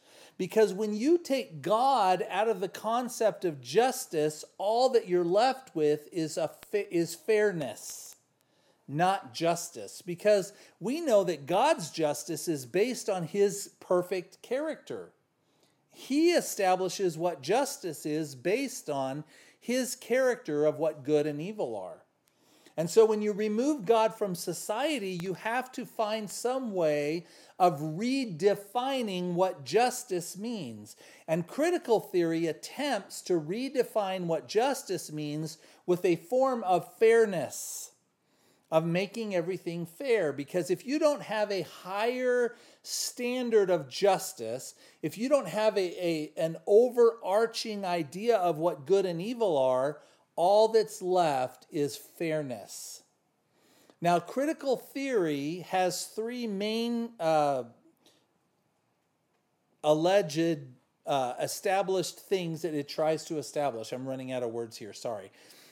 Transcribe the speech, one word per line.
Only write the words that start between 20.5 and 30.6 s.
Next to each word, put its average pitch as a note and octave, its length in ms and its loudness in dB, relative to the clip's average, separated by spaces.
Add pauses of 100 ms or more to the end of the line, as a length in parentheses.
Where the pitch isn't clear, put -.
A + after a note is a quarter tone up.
of D3 100 2
what D3+ 260 -2
good D3+ 220 2
and D3 160 -4
evil F3+ 340 -6
are. F2+ 280 -10 (720)
And E3 100 0
so G#3+ 160 6
when G#3+ 200 2
you G#3 100 0
remove G#3+ 540 0
God A3 260 4
from G3 220 -4
society, G#3 880 -4
you F#3+ 100 -6
have A#3+ 380 -4
to A3+ 160 -10
find G#3+ 420 -4
some B3 460 -4
way D#3 500 0 (320)
of F3 220 4
redefining G3+ 1500 -2
what F3 320 0
justice F#3 720 0
means. D#3 580 -10 (320)